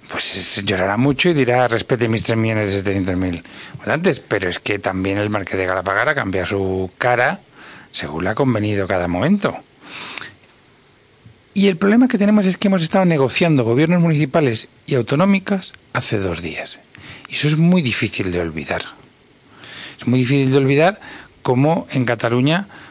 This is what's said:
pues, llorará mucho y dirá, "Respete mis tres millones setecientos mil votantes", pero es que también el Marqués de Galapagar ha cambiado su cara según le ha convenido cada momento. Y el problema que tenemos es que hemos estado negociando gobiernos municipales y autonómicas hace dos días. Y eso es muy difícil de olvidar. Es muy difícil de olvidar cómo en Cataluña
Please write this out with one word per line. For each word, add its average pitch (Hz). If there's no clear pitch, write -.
pues, -
llorará 98
mucho 135
y 170
dirá, 123
"Respete 113
mis 110
tres 113
millones 110
setecientos 95
mil 90
votantes", 147
pero 95
es 87
que 101
también 98
el 104
Marqués 98
de 92
Galapagar 95
ha 151
cambiado 95
su 95
cara 127
según 78
le 95
ha 110
convenido 104
cada 90
momento. 135
Y 196
el 185
problema 220
que 240
tenemos 202
es 185
que 208
hemos 190
estado 190
negociando 151
gobiernos 156
municipales 151
y 147
autonómicas 185
hace 120
dos 90
días. -
Y -
eso -
es 156
muy 175
difícil 104
de 87
olvidar. 80
Es -
muy 127
difícil 131
de 139
olvidar 143
cómo 143
en 131
Cataluña 127